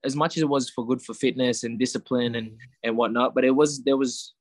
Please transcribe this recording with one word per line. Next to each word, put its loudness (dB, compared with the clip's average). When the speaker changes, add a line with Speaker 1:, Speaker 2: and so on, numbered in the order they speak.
Speaker 1:
as -4
much 0
as 2
it 2
was 0
for -6
good -2
for -14
fitness 0
and -6
discipline -2
and, -6
Speaker 2:
Mm. -20
Speaker 1:
and -2
whatnot, 2
but 4
it 6
was, 2
there 4
was -4